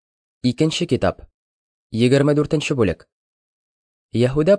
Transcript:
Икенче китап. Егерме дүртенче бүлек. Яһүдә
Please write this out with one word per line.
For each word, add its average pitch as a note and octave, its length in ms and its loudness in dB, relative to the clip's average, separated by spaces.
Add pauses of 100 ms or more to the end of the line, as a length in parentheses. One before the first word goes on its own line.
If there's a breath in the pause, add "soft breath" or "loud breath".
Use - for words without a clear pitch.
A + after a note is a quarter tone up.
(440)
Икенче D#3 420 -2
китап. G2+ 360 -2 (680)
Егерме C#3 480 2
дүртенче D3 400 -4
бүлек. F#2 300 -2 (1040)
Яһүдә C#3+ 440 2